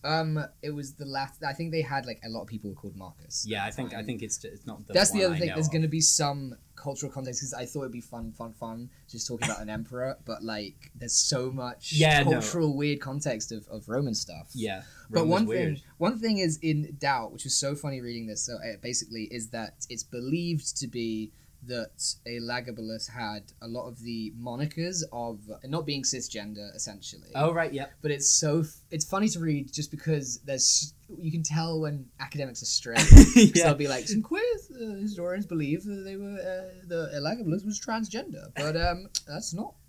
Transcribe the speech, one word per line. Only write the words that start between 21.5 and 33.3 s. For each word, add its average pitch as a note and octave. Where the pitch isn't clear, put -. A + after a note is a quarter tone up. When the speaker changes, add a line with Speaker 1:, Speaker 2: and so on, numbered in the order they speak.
Speaker 1:
that A#2+
Elagabalus A#2
had G#2+
a A#2
lot A#2
of A2+
the A2+
monikers D3+
of A2+
not D3+
being C#3
cisgender, G#2
essentially. F#2+
Speaker 2:
Oh, D3+
right, E3
yep. C#3
Speaker 1:
But D3+
it's C#3+
so D#3
f-, -
it's D#3
funny G3+
to G#3
read D3
just D3
because D3
there's, C3+
you D#3+
can D#3+
tell D#3+
when D3
academics C3+
are -
straight. -
Speaker 2:
<laughs> D#3
Speaker 1:
'Cause -